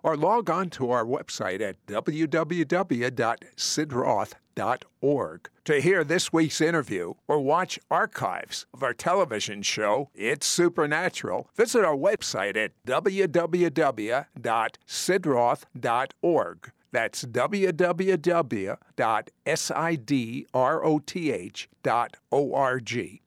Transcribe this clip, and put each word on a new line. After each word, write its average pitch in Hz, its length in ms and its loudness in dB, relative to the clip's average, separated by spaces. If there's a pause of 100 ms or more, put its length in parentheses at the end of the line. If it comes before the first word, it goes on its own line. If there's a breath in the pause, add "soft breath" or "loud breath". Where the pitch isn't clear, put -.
Or 156 140 0
log 180 320 2
on 175 220 -2
to 127 200 -4
our 120 140 2
website 107 560 -4
at 98 160 -4 (100)
W 151 400 -2
W 160 380 0
W 139 460 0
dot 117 340 -2 (120)
sidroth 127 760 -2 (220)
dot 117 300 -2 (160)
org. 107 480 -2 (160)
To 147 160 2
hear 175 220 4
this 165 300 0
week's 160 280 2
interview 131 540 0 (120)
or 147 140 2
watch 156 380 0 (120)
archives 120 840 -2
of 127 100 -8
our 120 120 -2
television 117 680 -2
show, 110 520 0
It's 120 320 -2
Supernatural, 160 1080 0
visit 220 300 4
our 156 120 2
website 110 600 -2
at 110 160 0 (140)
W 190 400 0
W 170 440 2
W 131 540 0 (160)
dot 113 460 0
sidroth 147 760 2 (140)
dot 120 440 0
org. 101 480 0 (220)
That's 113 300 -2
W 160 500 0
W 175 440 2
W 135 600 0 (200)
dot 110 340 0 (140)
S - 280 -2
I 165 240 0
D 123 580 -4
R 131 300 2
O 151 160 4
T 156 320 -4
H 92 360 -8 (140)
dot 117 340 0 (160)
O 139 220 2
R 131 260 2
G. 110 460 -6